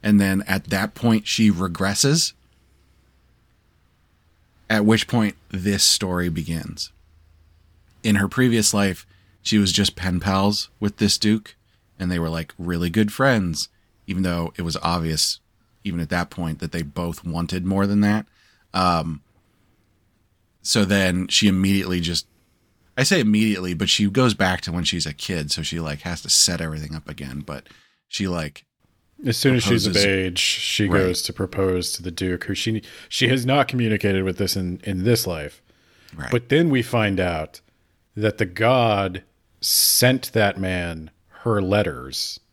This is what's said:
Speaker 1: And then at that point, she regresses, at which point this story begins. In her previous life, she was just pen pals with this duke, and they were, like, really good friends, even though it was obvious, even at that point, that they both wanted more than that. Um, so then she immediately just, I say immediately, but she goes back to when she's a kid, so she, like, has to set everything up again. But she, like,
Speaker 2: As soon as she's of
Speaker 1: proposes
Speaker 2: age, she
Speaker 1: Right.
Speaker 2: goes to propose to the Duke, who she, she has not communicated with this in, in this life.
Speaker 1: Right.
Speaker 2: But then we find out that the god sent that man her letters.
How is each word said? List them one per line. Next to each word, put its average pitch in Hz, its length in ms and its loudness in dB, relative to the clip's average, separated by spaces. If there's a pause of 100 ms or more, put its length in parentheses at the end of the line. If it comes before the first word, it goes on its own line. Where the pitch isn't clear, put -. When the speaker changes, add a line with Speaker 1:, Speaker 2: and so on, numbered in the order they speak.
Speaker 1:
And 104 180 6
then 98 220 2
at 95 220 -2
that 95 300 -2
point, 110 320 2
she 110 240 4
regresses, 95 840 0 (2250)
at 107 140 2
which 107 240 4
point 110 280 0 (140)
this 95 320 -2
story 90 460 0
begins. 80 640 -6 (1080)
In 107 140 4
her 98 120 2
previous 117 460 2
life, 101 320 0 (360)
she 110 160 2
was 95 140 4
just 95 240 0
pen 90 240 -2
pals 98 480 0 (100)
with 104 200 -4
this 104 200 2
duke, 107 380 0 (420)
and 90 120 -2
they 90 80 0
were, 82 100 0
like, 82 300 -6
really 87 320 -2
good 104 220 2
friends, 110 560 0 (380)
even 92 160 -4
though 85 340 -2
it - 60 -6
was 82 200 -4
obvious, 80 580 -2 (440)
even 87 160 -4
at 78 100 -6
that 87 200 -4
point, 80 300 -6
that 82 120 -8
they 85 100 -4
both 82 420 -8
wanted 85 400 -4
more 98 220 0
than 101 160 2
that. 104 240 2 (480)
Um, 85 480 0 (1400)
so 107 220 2
then 92 440 2
she - 200 4
immediately 95 520 2
just, 85 260 -4 (680)
I 131 80 2
say 180 160 2
immediately, 104 540 2
but 85 140 -2
she 104 220 2
goes 117 240 4
back 92 280 0
to 87 100 -6
when 87 120 -2
she's 82 220 -2
a 73 80 -8
kid, 76 360 -6
so - 120 -4
she, 82 180 -6
like, 76 220 -8
has 87 200 -8
to - 60 -18
set - 320 2
everything 78 340 -8
up 78 140 -12
again. 69 320 -12
But 73 280 -14 (380)
she, 98 220 -4
like, 82 360 -6 (640)
Speaker 2:
As 120 100 0
soon 131 200 2
as 117 80 2
she's 92 220 2
of 95 80 0
Speaker 1:
proposes 101 120 4
Speaker 2:
age, 92 320 0
she - 500 0
Speaker 1:
Right. 87 120 4
Speaker 2:
goes 90 220 0
to - 100 -6
propose 92 640 -2
to - 80 -10
the 90 80 -6
Duke, 90 340 -4
who 98 100 -4
she, 110 280 -4 (260)
she 131 200 0
has 127 180 0
not 139 200 2
communicated 107 580 0
with 92 140 -2
this 98 180 -2
in, 90 280 -4
in 92 200 -4
this 117 220 2
life. 78 360 -8 (520)
Speaker 1:
Right. - 160 -8
Speaker 2:
But 120 180 -2
then 160 220 4
we 131 120 2
find 107 360 0
out 85 420 -4 (540)
that 104 240 0
the 107 80 2
god 101 760 2 (380)
sent - 720 2
that 101 260 2
man 87 520 -4 (320)
her 107 200 0
letters. 85 760 -2 (120)